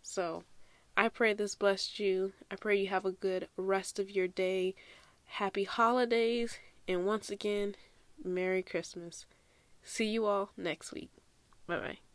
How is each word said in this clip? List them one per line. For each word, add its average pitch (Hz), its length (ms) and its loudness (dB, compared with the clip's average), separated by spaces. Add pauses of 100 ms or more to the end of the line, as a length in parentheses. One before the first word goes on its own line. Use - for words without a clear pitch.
So, 170 420 -4 (500)
I 214 140 4
pray 226 240 2
this 208 220 -4
blessed 196 440 0
you. 190 340 0 (180)
I 196 60 -6
pray 202 200 2
you 196 120 2
have 190 180 0
a 190 60 2
good 185 440 -2
rest 190 420 0
of 196 120 -2
your 185 180 0
day. 185 460 0 (500)
Happy 196 400 -2
holidays, 233 960 2 (280)
and 180 200 0
once 208 240 0
again, 208 460 -2 (460)
Merry 185 400 0
Christmas. 170 600 -8 (580)
See - 240 -2
you 220 200 0
all 202 300 2
next 175 360 -4
week. - 180 -10 (560)
Bye-bye. - 480 -6